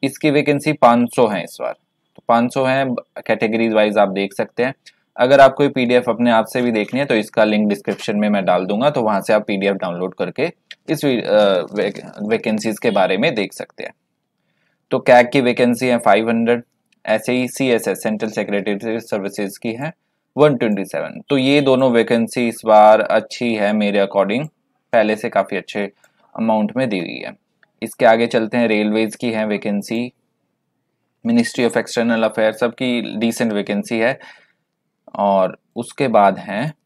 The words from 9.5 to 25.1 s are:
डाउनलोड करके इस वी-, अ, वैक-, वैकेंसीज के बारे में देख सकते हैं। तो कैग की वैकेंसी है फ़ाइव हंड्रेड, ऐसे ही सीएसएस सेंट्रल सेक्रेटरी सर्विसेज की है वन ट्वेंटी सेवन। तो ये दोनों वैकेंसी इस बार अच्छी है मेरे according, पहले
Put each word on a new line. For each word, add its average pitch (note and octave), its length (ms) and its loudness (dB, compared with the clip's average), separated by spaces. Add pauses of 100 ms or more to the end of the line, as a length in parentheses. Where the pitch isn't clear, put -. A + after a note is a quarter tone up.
डाउनलोड F2+ 360 -6
करके A2+ 380 -4 (380)
इस D3+ 160 -2
वी-, B2+ 200 0
अ, G2 480 2
वैक-, G2+ 320 -4 (180)
वैकेंसीज G#2+ 560 -2
के A#2+ 120 0
बारे F#2+ 260 0
में C3+ 180 -2
देख G2+ 180 -4
सकते - 300 -14
हैं। - 100 -16 (1000)
तो - 80 0
कैग B2 320 6
की C#3+ 100 2
वैकेंसी A#2+ 460 2
है A#2+ 100 2
फ़ाइव A2+ 320 2
हंड्रेड, A#2 340 0 (420)
ऐसे A2 280 -2
ही B2+ 140 -2
सीएसएस A2+ 560 -2
सेंट्रल G#2+ 260 -4
सेक्रेटरी G#2 680 -4
सर्विसेज G2+ 580 -8
की A2+ 160 -8
है C#3+ 200 -10 (440)
वन D3 180 4
ट्वेंटी G#2 300 -2
सेवन। - 440 -10
तो C#3+ 80 0
ये C#3 240 2
दोनों C3 300 2
वैकेंसी A#2 560 0
इस A2+ 180 -8
बार G#2+ 360 8
अच्छी A2 540 -2
है G#2 180 0
मेरे G#2 260 0
according, G2 480 0 (460)
पहले G#2+ 220 2